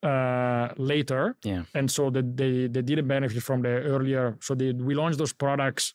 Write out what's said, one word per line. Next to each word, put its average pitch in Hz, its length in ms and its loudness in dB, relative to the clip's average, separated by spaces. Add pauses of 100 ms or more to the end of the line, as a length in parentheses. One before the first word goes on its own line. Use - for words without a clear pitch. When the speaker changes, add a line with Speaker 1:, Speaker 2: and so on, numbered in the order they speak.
Speaker 1:
uh, 123 720 2
later. 139 640 0
Speaker 2:
Yeah. 92 200 -2 (100)
Speaker 1:
And 135 160 0
so 139 200 2
the, 131 120 0
they, 127 460 0
they 123 140 0
didn't 143 260 0
benefit 135 340 0
from 127 200 0
the 120 80 0
earlier. 131 720 0
So - 120 -4
they, 131 200 0
we 127 220 -2
launched 151 220 0
those 143 160 -2
products 139 600 0